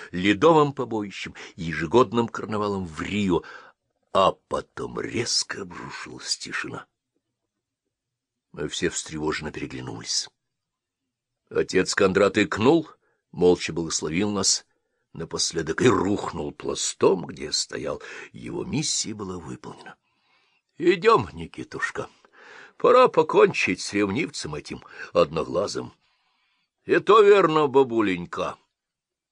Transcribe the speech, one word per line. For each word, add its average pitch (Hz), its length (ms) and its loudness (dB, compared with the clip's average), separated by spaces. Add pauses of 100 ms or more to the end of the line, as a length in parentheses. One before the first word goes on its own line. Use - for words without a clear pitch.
(100)
ледовым 139 640 4
побоищем 107 640 -8 (180)
и - 80 -12
ежегодным 98 640 2
карнавалом 101 580 -4
в 80 160 -12
Рио. 90 440 0 (680)
А 95 200 4
потом - 680 -8
резко 57 640 -4
обрушилась - 720 -12
тишина. - 500 -10 (1600)
Мы 76 160 -8
все 82 240 -2
встревоженно 76 600 -6
переглянулись. - 760 -8 (1200)
Отец - 460 0
Кондрат 98 440 4
икнул, 117 500 2 (420)
молча 87 420 2
благословил 82 580 -4
нас 98 360 -2 (460)
напоследок 82 720 -6
и 131 60 6
рухнул 90 640 -2
пластом, - 720 -2
где 71 260 -12
стоял. - 500 -6 (300)
Его - 320 -10
миссия 120 500 -6
была 92 240 -10
выполнена. - 580 -16 (840)
"Идём, 180 540 4
Никитушка, - 760 -10 (680)
пора 254 320 6
покончить 160 720 2
с - 120 -10
ревнивцем 95 640 -2
этим - 280 -12 (300)
одноглазым". 82 800 -2 (960)
"И - 120 4
то 196 220 6
верно, 175 460 6
бабуленька", 104 880 2 (760)